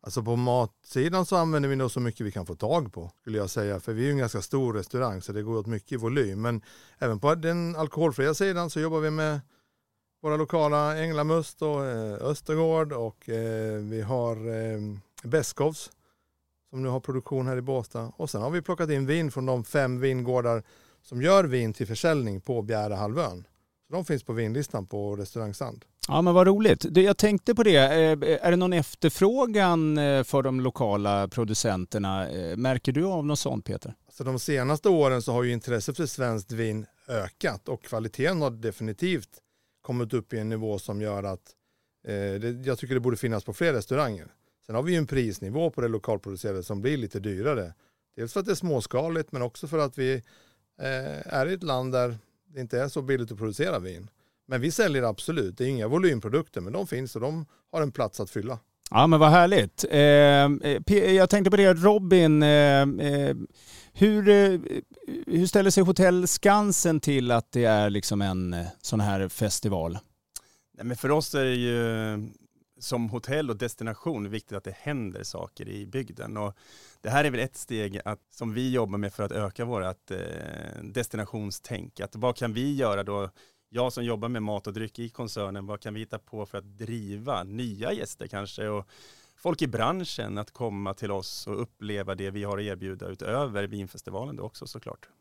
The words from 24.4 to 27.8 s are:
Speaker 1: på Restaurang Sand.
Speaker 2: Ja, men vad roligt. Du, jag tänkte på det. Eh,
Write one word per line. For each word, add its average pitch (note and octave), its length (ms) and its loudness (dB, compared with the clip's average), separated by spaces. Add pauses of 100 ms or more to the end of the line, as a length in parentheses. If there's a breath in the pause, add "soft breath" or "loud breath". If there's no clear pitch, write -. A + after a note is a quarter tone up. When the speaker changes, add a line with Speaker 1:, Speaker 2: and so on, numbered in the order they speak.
Speaker 1:
på G2+ 300 -6
Restaurang G#2 380 -8
Sand. A#2 320 -10 (220)
Speaker 2:
Ja, D3 140 2
men F3 120 6
vad F#3 140 10
roligt. G3+ 420 4
Du, F3+ 120 6
jag G3+ 160 6
tänkte G#3 380 2
på A#3 80 4
det. F#3+ 140 8
Eh, D3+ 640 6